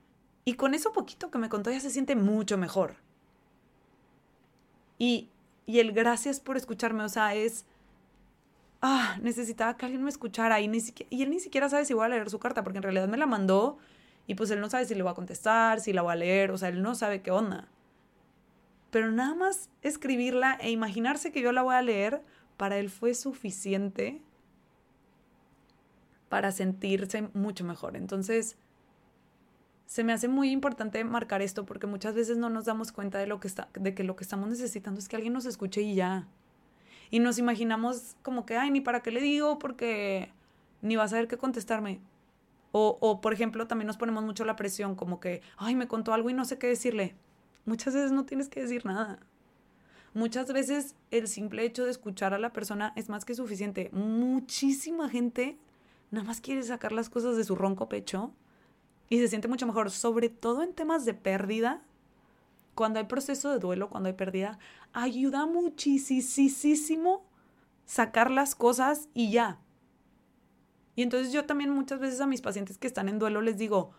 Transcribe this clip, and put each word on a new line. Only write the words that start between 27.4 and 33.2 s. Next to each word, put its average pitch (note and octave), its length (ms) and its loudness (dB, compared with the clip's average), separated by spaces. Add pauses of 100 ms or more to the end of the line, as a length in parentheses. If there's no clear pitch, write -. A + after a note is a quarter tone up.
mejor. E3+ 320 -8
Entonces, G3 600 -2 (1300)
se - 180 -4
me A3+ 100 2
hace A#3 140 0
muy C4+ 240 4
importante A#3+ 520 -2
marcar A3+ 380 -2
esto G3 240 -4
porque G3+ 220 -8
muchas G3+ 260 -4
veces A#3 240 0
no A#3 120 0
nos A3 160 -4
damos A3 260 -4
cuenta G3+ 280 -6
de G3 80 -2